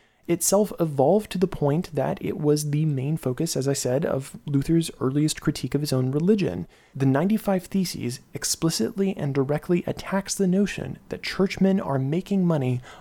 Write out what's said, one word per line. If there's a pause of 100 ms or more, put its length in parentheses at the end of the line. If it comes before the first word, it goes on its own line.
(260)
itself
evolved
to
the
point
that
it
was
the
main
focus,
as
I
said,
of
Luther's
earliest
critique
of
his
own
religion. (280)
The
ninety-five
Theses (120)
explicitly
and
directly
attacks
the
notion (120)
that
churchmen
are
making
money (200)